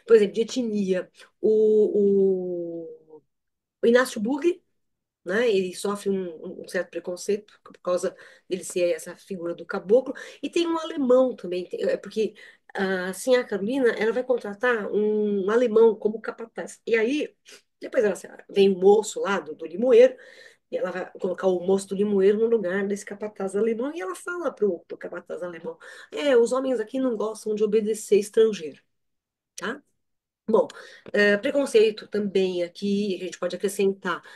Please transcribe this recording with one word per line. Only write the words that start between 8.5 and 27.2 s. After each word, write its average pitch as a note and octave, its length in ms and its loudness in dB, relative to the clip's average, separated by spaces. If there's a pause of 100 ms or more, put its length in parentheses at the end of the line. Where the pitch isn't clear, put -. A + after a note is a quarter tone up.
ser F3 300 -2
essa E3 220 -14
figura E3+ 380 -10
do - 120 -16
caboclo. G#3 480 2 (280)
E C#4+ 80 -6
tem E4+ 160 0
um E4 120 -2
alemão C4 580 2
também, F3+ 320 -8
tem, - 160 -8
é - 120 0
porque G#3 380 -4 (400)
a F#3+ 380 -2
Sinhá B3 320 0
Carolina, A#3 480 0
ela A3 200 -2
vai B3 120 -2
contratar A3+ 680 -2
um G#3 580 0
alemão A3+ 460 6
como A3 240 -4
capataz. - 680 -12
E A3 100 0
aí, B3 380 -2 (460)
depois B3+ 240 0
ela, - 440 -4
vem G3 260 4
o F3 40 -8
moço G3+ 420 4
lá F#3 200 -2
do, D3+ 140 -12
do E3 120 -14
Limoeiro, A#3+ 500 6 (540)
e E3+ 80 -6
ela F3+ 120 -4
vai F3+ 200 -10 (100)
colocar F#3 280 -2
o F3+ 180 2
moço G3 220 0
do G3+ 80 -8
Limoeiro G3+ 420 4
no A3+ 100 2
lugar G3 400 0
desse G3+ 160 -6
capataz G3+ 520 -8
alemão, A3+ 380 -2
e F4 60 -10
ela F#4 160 -8
fala F4 360 -8
pro, F#3 360 -2
pro - 100 -14
capataz F3 440 -12
alemão, F3 360 -12 (340)
"É, C#4+ 240 2
os A#3 160 4
homens C4 280 -2
aqui A3 200 -6
não B3+ 160 0
gostam G#3+ 380 -6